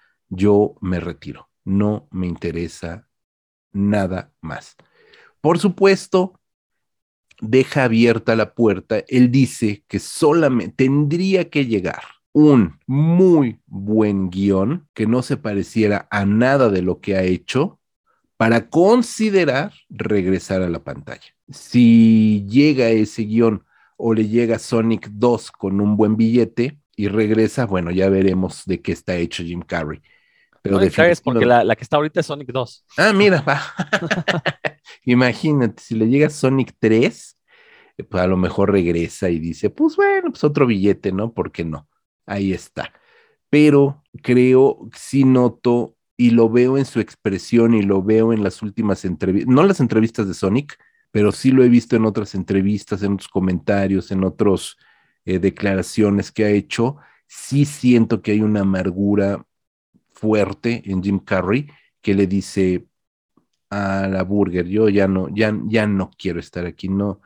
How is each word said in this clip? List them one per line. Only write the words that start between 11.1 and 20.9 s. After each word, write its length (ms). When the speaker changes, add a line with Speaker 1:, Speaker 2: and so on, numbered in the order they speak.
Speaker 1:
que 160
llegar 380
un 540
muy 800
buen 640
guión 640
que 140
no 160
se 140
pareciera 720
a 140
nada 440
de 120
lo 180
que 160
ha 80
hecho 560
para 320
considerar 1040
regresar 720
a 80
la 140
pantalla. 520